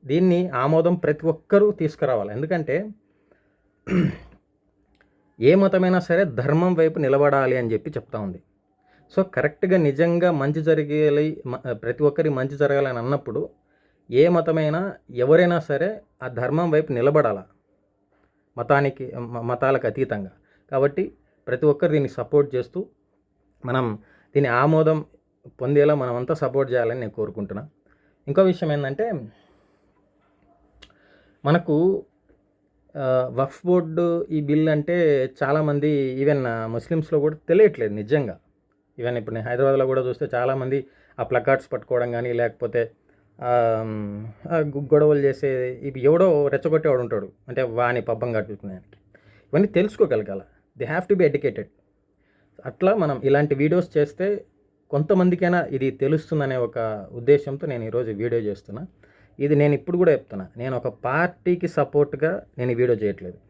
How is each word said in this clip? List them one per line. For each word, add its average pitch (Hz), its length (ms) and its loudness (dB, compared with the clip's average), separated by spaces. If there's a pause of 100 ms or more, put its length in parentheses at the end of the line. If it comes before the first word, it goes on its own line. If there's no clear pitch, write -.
దీన్ని 175 440 2
ఆమోదం 160 460 2
ప్రతి 151 320 -4
ఒక్కరూ 202 440 2
తీసుకురావాలి. 131 600 -2
ఎందుకంటే 156 560 -4 (2500)
ఏ 135 160 6
మతమైనా 185 440 4
సరే 175 260 2
ధర్మం 151 480 0
వైపు 160 260 2
నిలబడాలి 139 580 2
అని 117 160 -2
చెప్పి 110 160 -4
చెప్తా 127 300 -8
ఉంది. 95 220 -8 (760)
So 190 80 2
కరెక్ట్గా 185 540 0
నిజంగా 170 540 2
మంచి 147 300 -2
జరిగేలి, 151 840 2
మ-, 127 260 -6
ప్రతి 120 320 -4
ఒక్కరి 151 260 2
మంచి 139 280 -4
జరగాలని 139 400 2
అన్నప్పుడు 127 520 -4 (600)
ఏ 135 160 6
మతమైనా 165 680 0 (180)
ఎవరైనా 160 480 4
సరే 156 420 -4 (220)
ఆ 127 40 -8
ధర్మం 131 440 -2
వైపు 156 200 0
నిలబడాల 120 520 2 (1120)
మతానికి, 135 600 0
మ-, 120 240 -10
మతాలకు 123 460 0
అతీతంగా. 107 440 -4 (400)
కాబట్టి 139 420 -2 (340)
ప్రతి 123 180 -2
ఒక్కరు 147 260 2
దీన్ని 143 180 0
సపోర్ట్ 139 460 0
చేస్తూ 151 320 -6 (800)
మనం 123 340 -2 (360)
దీని 143 120 2
ఆమోదం 151 580 2 (560)
పొందేలా 143 340 4
మనమంతా 127 380 -4
సపోర్ట్ 135 380 -2
చేయాలని 120 280 -2
నేను 110 120 -8
కోరుకుంటున్నా. 104 580 -8 (580)
ఇంకో 143 140 2
విషయం 180 300 2
ఏందంటే 147 400 -4 (2250)
మనకు, 170 600 0 (880)
ఆ, 127 380 0
వక్ఫ్ 131 320 -4
బోర్డు 170 680 0
ఈ 156 100 -2
బిల్ 151 280 2
అంటే 151 260 0 (480)
చాలామంది 143 800 0
even, 139 240 2
ఆ, 113 200 -4
ముస్లిమ్స్‌లో 156 520 -2
కూడా 151 160 -2 (140)
తెలియట్లేదు 170 440 4
నిజంగా. 107 460 -2 (600)
Even 123 180 -4
ఇప్పుడు 113 180 -8
నేను 113 140 -6
హైదరాబాద్లో 135 360 2
కూడా 131 160 0
చూస్తే 127 320 -4
చాలామంది 131 540 -2 (320)
ఆ 120 40 -2
ప్లకార్డ్స్ 131 500 0
పట్టుకోవడం 120 380 -2
కానీ 120 220 -4
లేకపోతే, 117 580 -2 (500)
ఆ, 123 100 -2 (1000)
ఆ, 170 80 0
గు-, 143 340 -4
గొడవలు 151 260 6
చేసే 131 640 -2
ఇవి 131 180 -8
ఎవడో 151 460 4
రెచ్చగొట్టేవాడు 151 540 0
ఉంటాడు, 107 300 -4 (160)
అంటే 123 140 -4
వాని 120 400 0
పబ్బం 117 320 -4
కట్టుకునేదానికి. 101 640 -8 (560)
ఇవన్నీ 185 140 4
తెలుసుకోగలగాల. 123 760 0 (360)
They 120 140 -6
have 175 200 -4
to 202 60 4
be 170 120 4
educated. 131 360 -4 (1000)
అట్లా 185 300 0
మనం 147 280 -2
ఇలాంటి 143 320 2
వీడియోస్ 156 420 0
చేస్తే 185 480 -2 (440)
కొంతమందికైనా 175 760 2
ఇది 131 260 -2
తెలుస్తుందనే 139 640 -2
ఒక 113 540 -4
ఉద్దేశంతో 143 560 0
నేను 123 160 -6
ఈరోజు 113 280 -4
వీడియో 113 300 -2
చేస్తున్నా. 104 460 -8 (520)
ఇది 143 160 2
నేను 147 180 4
ఇప్పుడు 175 240 -4
కూడా 175 140 4
చెప్తున్నా, 101 360 -2 (100)
నేను 127 200 -6
ఒక 120 100 -6
పార్టీకి 175 800 -2
సపోర్ట్గా 147 800 -2 (120)
నేను 123 140 -2
ఈ 117 40 0
వీడియో 120 220 2
చేయట్లేదు. 95 400 -6 (120)